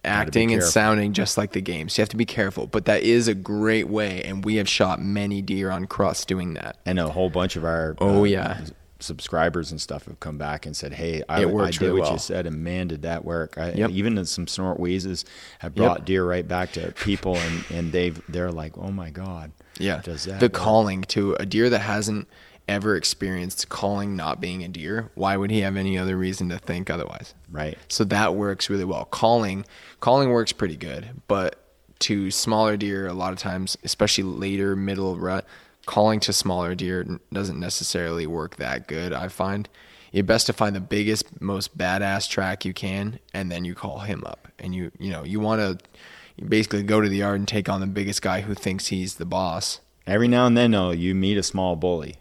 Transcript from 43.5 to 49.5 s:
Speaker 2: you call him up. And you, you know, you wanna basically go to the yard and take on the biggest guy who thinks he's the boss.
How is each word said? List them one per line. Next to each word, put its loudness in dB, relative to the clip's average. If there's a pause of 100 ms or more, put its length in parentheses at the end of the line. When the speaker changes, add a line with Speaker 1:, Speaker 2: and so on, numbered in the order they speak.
Speaker 2:
you -6
call -8
him -6
up. -14 (100)
And -6
you, -4
you -6
know, -6
you -4
wanna 0 (720)
basically 2
go 4
to 4
the 2
yard 2
and -2
take -2
on 0
the -2
biggest -2
guy 0
who -4
thinks -4
he's -4
the -8
boss. -2 (260)